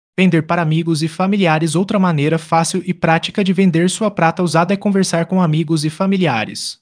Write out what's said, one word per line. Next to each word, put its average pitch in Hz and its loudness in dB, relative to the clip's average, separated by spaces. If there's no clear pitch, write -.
Vender 170 4
para 170 -2
amigos 160 0
e 160 0
familiares. 170 0
Outra 196 0
maneira 160 2
fácil 165 -2
e 185 -2
prática 170 0
de 190 2
vender 175 2
sua 208 -4
prata 170 0
usada 175 0
é - 0
conversar 190 -2
com 185 0
amigos 156 0
e 156 -2
familiares. 156 -2